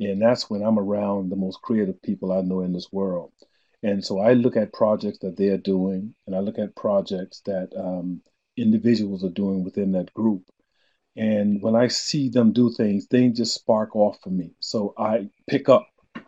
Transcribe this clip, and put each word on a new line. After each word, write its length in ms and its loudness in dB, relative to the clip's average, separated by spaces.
and 200 -2
that's 280 2
when 140 -4
I'm 160 2
around 520 -2
the 60 -6
most 260 -6
creative 400 -2
people 300 -4
I 100 0
know 180 -2
in 120 -2
this 200 -8
world. 400 -4
And 220 -2
so 140 -4
I 160 6
look 220 2
at 180 0
projects 460 0
that 180 -8
they're 180 2
doing, 580 -2
and 100 -6
I 40 -2
look 180 -6
at 180 -6
projects 720 -4
that, 300 -6
um, 440 -6
individuals 680 2
are 60 -2
doing 340 -2
within 280 -2
that 200 -4
group. 320 -2
And 460 0
when 120 2
I 140 4
see 400 -2
them 240 4
do 180 4
things, 360 0
things 320 4
just 160 -2
spark 420 0
off 260 2
for 80 -10
me. 300 -4
So 380 -4
I 320 -2
pick 220 -2
up 180 6